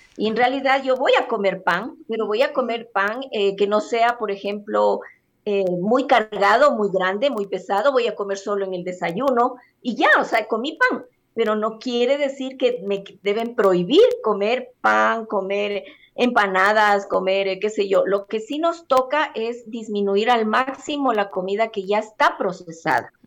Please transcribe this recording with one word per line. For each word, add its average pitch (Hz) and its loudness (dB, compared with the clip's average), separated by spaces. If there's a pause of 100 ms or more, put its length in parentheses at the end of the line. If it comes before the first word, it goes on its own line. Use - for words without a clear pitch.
(180)
Y 208 -2
en 220 -2
realidad 262 2
yo 254 2
voy 262 2
a - 0
comer 190 -2
pan, 196 -2 (120)
pero 220 -4
voy 214 0
a 294 0
comer 233 -4
pan, 208 -2 (120)
eh, 196 0
que 202 2
no 208 2
sea, 233 0
por 214 -4
ejemplo, 208 -2 (460)
eh, 202 0 (160)
muy 247 0
cargado, 220 4
muy 208 0
grande, 190 0
muy 208 -4
pesado. 202 0
Voy 240 2
a 202 -4
comer 196 -4
solo 196 -4
en 190 -6
el 175 -8
desayuno 233 0 (260)
y 233 -6
ya, 359 4 (100)
o 233 0
sea, 220 -2
comí 262 -4
pan. 480 0 (320)
Pero 214 0
no 214 -2
quiere 240 0
decir 269 -4
que 247 0
me 196 -4
qu-, - -20
deben 226 -2
prohibir 190 4 (240)
comer 220 -2
pan, 220 2
comer 202 -4 (300)
empanadas, 208 2
comer, 190 0
eh, 190 -2
qué 208 -2
sé 208 -2
yo. 185 4
Lo 196 0
que 220 -6
sí 285 -8
nos 339 -2
toca 294 0
es 233 -8
disminuir 214 0
al 226 2
máximo 262 -2
la 202 0
comida 196 -2
que 202 -8
ya 202 0
está 285 0
procesada. 165 -4 (140)